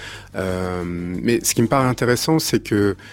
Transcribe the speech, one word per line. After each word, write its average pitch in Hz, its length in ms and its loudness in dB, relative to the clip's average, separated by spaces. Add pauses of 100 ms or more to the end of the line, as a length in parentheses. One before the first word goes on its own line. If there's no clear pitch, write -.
(340)
Euh, 92 520 -2
mais 87 560 -2
ce - 120 -2
qui 123 80 2
me 113 60 2
paraît 131 200 4
intéressant, 123 500 2
c'est - 240 0
que, 101 340 2 (160)